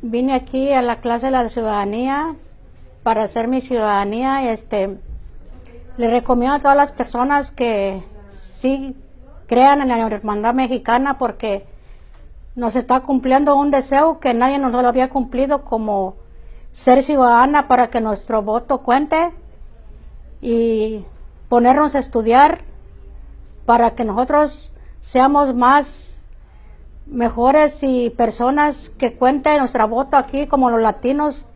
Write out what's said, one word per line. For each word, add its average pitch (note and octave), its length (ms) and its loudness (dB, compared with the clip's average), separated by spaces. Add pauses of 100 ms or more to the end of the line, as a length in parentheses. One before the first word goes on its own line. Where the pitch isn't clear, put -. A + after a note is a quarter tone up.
Vine B3 320 -2
aquí C4 360 -2
a C4 120 2
la A#3+ 160 -2
clase A#3+ 260 -4
de C4+ 60 0
la B3 180 0
ciudadanía A#3 840 -4 (680)
para A3 220 0
hacer A3+ 240 -4
mi C4 140 0
ciudadanía. A#3 880 -2
Este, G3 480 -4 (1000)
le A#3+ 100 0
recomiendo B3 500 0
a - 20 0
todas C#4 180 4
las C#4+ 140 2
personas C#4 600 -2
que G3 520 -4 (260)
sí C4+ 680 -6 (520)
crean C4+ 340 4
en C4+ 60 -2
la A#3+ 100 0
Hermandad G#3+ 560 -2
Mexicana, B3+ 640 -2
porque G#3 480 -4 (880)
nos A#3+ 220 -4
está B3+ 240 2
cumpliendo C4+ 560 2
un C#4+ 160 2
deseo C#4+ 480 2
que B3 160 0
nadie C4 240 0
nos C4+ 120 -2
lo B3 160 2
había B3+ 220 0
cumplido, C4+ 560 -2
como G#3 480 -4 (560)
ser C4 320 4
ciudadana C4+ 680 4
para B3 220 2
que B3 120 -2
nuestro G#3+ 420 -2
voto A#3 400 -2
cuente D4+ 480 0 (1120)
y A3 640 -2 (440)
ponernos C4 480 4
a C#4 40 2
estudiar B3+ 600 4 (1040)
para A#3 300 2
que B3 100 -4
nosotros C4 680 -2 (280)
seamos C4+ 560 2
más C4+ 600 0 (960)
mejores C4 680 2
y B3 300 0
personas B3 800 -2
que A#3+ 240 -4
cuente C#4 420 2
nuestro A3+ 300 0
voto B3 280 -2
aquí, C#4 300 0
como C4 240 2
los A#3 100 0
latinos C4 760 -2